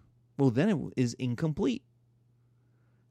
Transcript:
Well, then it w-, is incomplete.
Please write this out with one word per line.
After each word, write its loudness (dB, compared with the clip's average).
Well, 4
then 2
it 2
w-, -4
is 0
incomplete. -2